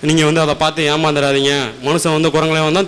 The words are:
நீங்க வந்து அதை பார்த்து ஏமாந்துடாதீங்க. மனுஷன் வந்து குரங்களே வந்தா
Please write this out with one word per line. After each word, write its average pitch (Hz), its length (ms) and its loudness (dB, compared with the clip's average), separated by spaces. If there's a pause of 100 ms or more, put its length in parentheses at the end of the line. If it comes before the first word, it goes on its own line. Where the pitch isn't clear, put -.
நீங்க 160 180 2
வந்து 160 160 2
அதை 147 160 0
பார்த்து 156 320 0
ஏமாந்துடாதீங்க. 143 600 0 (320)
மனுஷன் 160 320 0
வந்து 160 180 2
குரங்களே 156 300 2
வந்தா 165 220 2